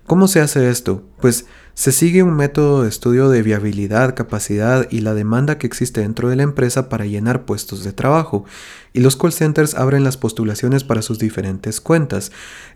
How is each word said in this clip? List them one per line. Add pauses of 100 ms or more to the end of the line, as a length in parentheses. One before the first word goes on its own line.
¿Cómo
se
hace
esto? (180)
Pues (300)
se
sigue
un
método
de
estudio
de
viabilidad,
capacidad
y
la
demanda
que
existe
dentro
de
la
empresa
para
llenar
puestos
de
trabajo. (480)
Y
los
call
centers
abren
las
postulaciones
para
sus
diferentes
cuentas. (440)